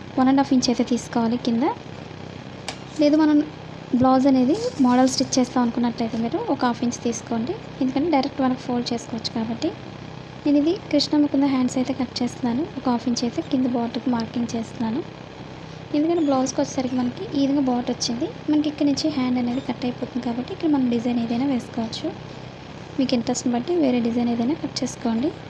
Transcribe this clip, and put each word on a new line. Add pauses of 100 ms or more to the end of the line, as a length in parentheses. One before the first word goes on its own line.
(120)
వన్
అండ్
హాఫ్
ఇంచ్
అయితే
తీసుకోవాలి
కింద. (1300)
లేదు
మనం (540)
బ్లౌజ్
అనేది (220)
మోడల్
స్టిచ్
చేస్తాం
అనుకున్నట్లయితే
మీరు
ఒక
హాఫ్
ఇంచ్
తీసుకోండి. (220)
ఎందుకంటే
డైరెక్ట్
మనకు
ఫోల్డ్
చేసుకోవచ్చు
కాబట్టి. (680)
నేను
ఇది (100)
కృష్ణ
ముకుంద
హ్యాండ్స్
అయితే
కట్
చేస్తున్నాను.
ఒక
హాఫ్
ఇంచ్
అయితే
కింద
బార్డర్కి
మార్కింగ్
చేస్తున్నాను. (920)
ఎందుకంటే
బ్లౌజ్కి
వచ్చేసరికి
మనకి
ఈ
విధంగా
బార్డర్
వచ్చింది. (140)
మనకి
ఇక్కడ
నుంచి
హ్యాండ్
అనేది
కట్
అయిపోతుంది
కాబట్టి
ఇక్కడ
మనం
డిజైన్
ఏదైనా
వేసుకోవచ్చు. (840)
మీకు
ఇంట్రెస్ట్ని
బట్టి
వేరే
డిజైన్
ఏదైనా
కట్
చేసుకోండి. (200)